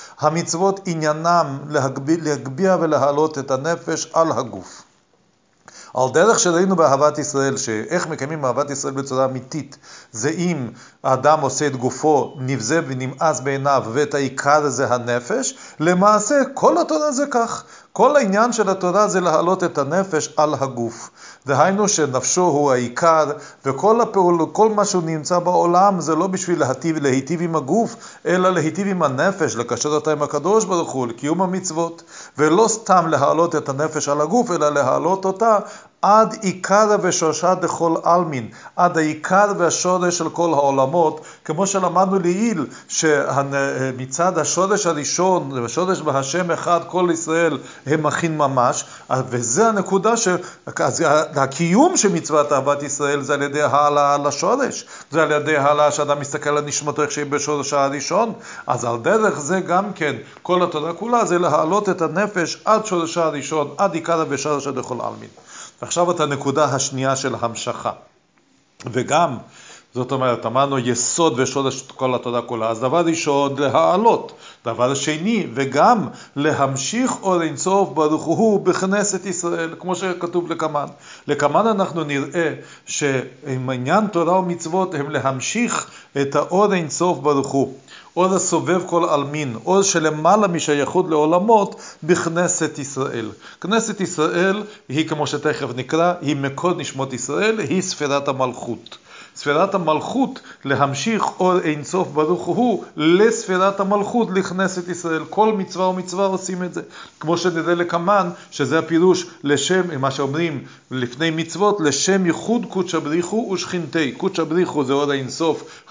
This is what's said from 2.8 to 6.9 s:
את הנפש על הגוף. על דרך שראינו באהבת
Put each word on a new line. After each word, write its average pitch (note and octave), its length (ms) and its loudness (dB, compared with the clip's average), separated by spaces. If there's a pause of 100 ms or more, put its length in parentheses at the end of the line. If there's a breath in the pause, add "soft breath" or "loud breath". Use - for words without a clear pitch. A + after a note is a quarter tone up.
את C3 140 -6
הנפש D#3+ 640 -4
על D#3+ 180 2
הגוף. G#2+ 500 -8 (1120 loud breath)
על B2+ 180 2
דרך G3 260 6
שראינו F3+ 360 2
באהבת D3 420 4